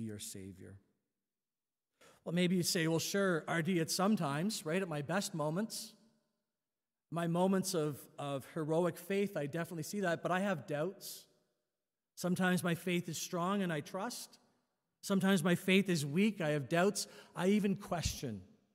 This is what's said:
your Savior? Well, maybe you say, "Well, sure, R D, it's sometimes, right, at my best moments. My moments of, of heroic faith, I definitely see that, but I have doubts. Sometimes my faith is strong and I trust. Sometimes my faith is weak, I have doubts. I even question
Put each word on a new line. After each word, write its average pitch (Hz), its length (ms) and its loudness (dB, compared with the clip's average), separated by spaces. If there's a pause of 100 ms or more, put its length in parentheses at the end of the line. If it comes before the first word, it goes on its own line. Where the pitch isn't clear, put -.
your 104 140 -8
Savior? 98 600 -14 (1500)
Well, 165 100 -4
maybe 180 220 4
you 175 60 4
say, 160 260 2
"Well, 160 100 4
sure, 185 480 0
R 165 140 0
D, 170 180 2
it's - 160 0
sometimes, 185 680 0
right, 160 160 0
at 190 80 -4
my 147 140 -4
best 190 320 -2
moments. 165 580 -4 (1200)
My 170 160 -2
moments 185 440 2
of, 151 320 -2 (140)
of 143 340 -4
heroic 156 460 0
faith, 202 380 -2
I 147 100 -2
definitely 165 380 -6
see 208 160 -6
that, 170 240 0
but 165 80 0
I 185 80 2
have 190 260 -2
doubts. 156 640 -6 (880)
Sometimes 180 480 2
my 175 100 2
faith 175 340 -2
is 160 80 -4
strong 185 460 -2
and 175 100 0
I 151 80 -2
trust. - 600 -8 (600)
Sometimes 190 420 4
my 175 100 4
faith 190 340 4
is 165 160 2
weak, 190 360 2
I 156 100 0
have 147 180 0
doubts. 190 380 2 (300)
I 180 140 2
even 202 260 4
question 143 680 -6 (300)